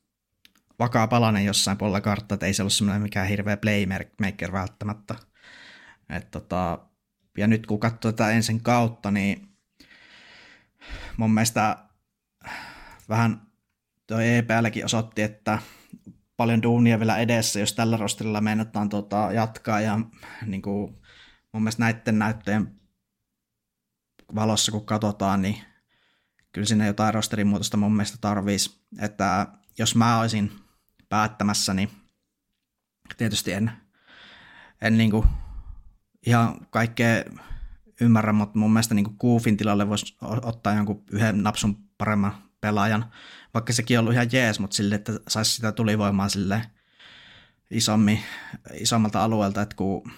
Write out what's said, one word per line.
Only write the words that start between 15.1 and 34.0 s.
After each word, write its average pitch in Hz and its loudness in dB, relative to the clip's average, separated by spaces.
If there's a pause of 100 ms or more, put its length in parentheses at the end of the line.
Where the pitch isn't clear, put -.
että 107 -4 (800)
paljon 113 2
duunia 117 4
vielä 110 2
edessä, 113 0
jos 104 -2
tällä 113 0
rosterilla 107 -4
meinataan 107 -2
tota 104 -2
jatkaa, 113 -2
ja 110 0 (460)
niinku 101 -6 (540)
mun 110 -4
mielestä 110 0
näitten 117 0
näyttöjen 107 -2 (1600)
valossa 107 0
kun 107 -6
katsotaan, 101 0
niin 104 -2 (920)
kyllä 104 -2
sinne 107 2
jotain 107 2
rosterin 107 -2
muutosta 101 0
mun 104 2
mielestä 101 -2
tarvisi, 101 -2 (200)
että 101 -2 (320)
jos 110 0
mä 117 4
olisin 110 0 (560)
päättämässä, 104 0
niin 95 -2 (1300)
tietysti 104 -4
en, 107 -2 (1080)